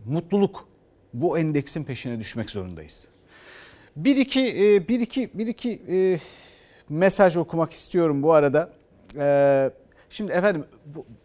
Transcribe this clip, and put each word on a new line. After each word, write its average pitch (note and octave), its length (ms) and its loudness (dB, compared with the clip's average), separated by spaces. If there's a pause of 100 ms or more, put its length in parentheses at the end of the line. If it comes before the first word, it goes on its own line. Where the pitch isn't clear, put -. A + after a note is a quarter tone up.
mutluluk. F3 600 -2 (460)
Bu D3 240 -2
endeksin D#3 460 -2
peşine A#2+ 360 -10
düşmek A2 300 -8
zorundayız. F2+ 580 -12 (880)
Bir B3 220 2
iki, C4+ 220 2
e, G3+ 480 2
bir A#3+ 120 0
iki, A#3 340 -4
bir G#3+ 140 -6
iki, A#3 420 -6
e, F#3 280 2 (720)
mesaj F3+ 480 4
okumak E3 340 -2
istiyorum D#3 520 0
bu D#3+ 100 4
arada. D3 360 4 (500)
E, C#3 500 4 (400)
şimdi G#3 220 -8
efendim, F3 340 0 (200)
bu, D3+ 200 -18 (200)